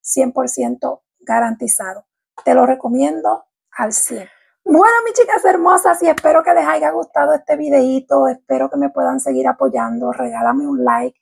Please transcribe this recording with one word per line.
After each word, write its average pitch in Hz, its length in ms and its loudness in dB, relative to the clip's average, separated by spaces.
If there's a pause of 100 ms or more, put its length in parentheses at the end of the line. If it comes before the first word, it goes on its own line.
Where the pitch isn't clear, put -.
cien 254 320 -2
por 254 160 -4
ciento 247 540 -6 (160)
garantizado. 226 880 -4 (380)
Te 254 100 2
lo 254 100 6
recomiendo 262 800 -2 (320)
al 220 160 -4
cien. 208 360 -6 (360)
Bueno, 392 300 6 (100)
mis 453 100 -4
chicas 466 300 0
hermosas, 359 580 2
y 339 40 2
espero 320 360 2
que 349 120 2
les 320 120 2
haya 311 260 0
gustado 302 420 0
este 294 220 -2
videíto, 269 720 2
espero 135 420 -2
que 143 60 -6
me 143 120 0
puedan - 320 -2
seguir 131 280 -2
apoyando, 240 640 -2
regálame 240 540 -2
un 269 180 -4
like 240 380 -2